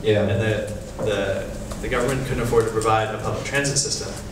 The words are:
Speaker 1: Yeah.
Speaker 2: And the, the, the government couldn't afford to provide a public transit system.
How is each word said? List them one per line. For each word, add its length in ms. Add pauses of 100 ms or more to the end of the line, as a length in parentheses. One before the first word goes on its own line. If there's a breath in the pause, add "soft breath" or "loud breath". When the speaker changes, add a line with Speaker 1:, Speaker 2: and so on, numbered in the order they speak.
Speaker 1:
Yeah. 240
Speaker 2:
And 140
the, 640
the, 760
the 60
government 400
couldn't 160
afford 220
to 60
provide 440
a 40
public 260
transit 320
system. 360 (180)